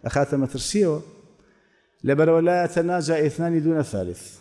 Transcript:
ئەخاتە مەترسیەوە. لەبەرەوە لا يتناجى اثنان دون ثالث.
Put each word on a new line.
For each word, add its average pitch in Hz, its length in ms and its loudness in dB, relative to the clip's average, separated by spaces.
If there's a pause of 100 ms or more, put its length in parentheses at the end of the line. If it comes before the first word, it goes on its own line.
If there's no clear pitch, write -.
ئەخاتە 143 380 0
مەترسیەوە. 151 580 -2 (1040)
لەبەرەوە 160 420 4
لا 180 160 2
يتناجى 165 520 -2 (100)
اثنان 165 320 0
دون 156 240 2
ثالث. 90 400 -6 (180)